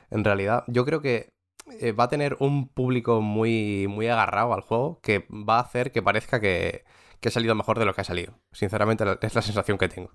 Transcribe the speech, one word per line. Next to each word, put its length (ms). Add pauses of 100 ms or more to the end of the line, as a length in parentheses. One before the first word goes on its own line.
(100)
en 140
realidad. 440
Yo 160
creo 160
que, 340 (460)
eh, 100
va 140
a 40
tener 300
un 300
público 520
muy, 680
muy 180
agarrado 480
al 60
juego 400
que 300
va 260
a 60
hacer 280
que 100
parezca 400
que, 440 (340)
que 100
ha 40
salido 240
mejor 240
de 40
lo 80
que 100
ha 20
salido. 340 (140)
Sinceramente, 520
la, 160
es 140
la 80
sensación 340
que 120
tengo. 260